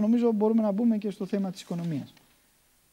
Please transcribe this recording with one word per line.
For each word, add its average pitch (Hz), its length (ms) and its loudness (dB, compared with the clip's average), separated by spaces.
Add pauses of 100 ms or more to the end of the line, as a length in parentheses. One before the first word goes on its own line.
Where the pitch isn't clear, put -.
νομίζω, 233 320 4
μπορούμε 220 300 2
να 214 80 0
μπούμε 220 280 2
και 208 120 -4
στο 185 160 -8
θέμα 196 240 -4
της - 100 -14
οικονομίας. 170 520 -6 (800)